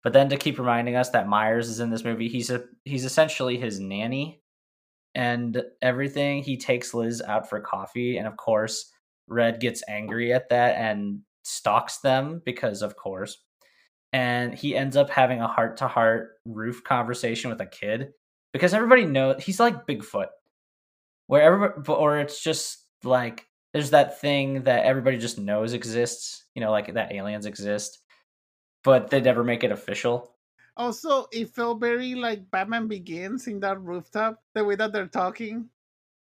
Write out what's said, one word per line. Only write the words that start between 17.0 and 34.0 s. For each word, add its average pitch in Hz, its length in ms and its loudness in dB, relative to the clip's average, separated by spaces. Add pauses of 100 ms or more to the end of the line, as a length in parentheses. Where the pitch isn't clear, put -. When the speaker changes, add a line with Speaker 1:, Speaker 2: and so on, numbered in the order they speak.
Speaker 1:
with 110 100 -8
a 101 60 -6
kid 113 460 -6 (400)
because 175 220 2
everybody 240 320 6
knows 135 380 2
he's 196 160 -4
like - 260 2
Bigfoot, 101 420 -4 (1000)
where 151 220 8
everybo-, 185 380 0 (100)
or 147 220 4
it's - 220 -6
just - 420 -4 (200)
like, 123 440 0 (260)
there's 147 160 -2
that 143 300 6
thing 139 440 -2
that 123 220 4
everybody 131 320 2
just 113 200 -6
knows 107 360 -2
exists, 120 720 -4 (100)
you 120 80 -8
know, 107 100 0
like, 104 220 -2
that 110 180 -2
aliens 104 340 -8
exist, 104 540 -6 (840)
but 131 260 6
they 139 100 4
never 120 240 4
make 120 200 0
it 107 80 2
official. - 640 -4 (400)
Speaker 2:
Also, 254 560 -2
it 226 180 -6
felt 233 300 -4
very 247 340 -2
like 226 360 -6
Batman 220 380 -2
Begins 185 600 -8
in 202 120 -6
that 190 220 -2
rooftop, 208 600 -4 (120)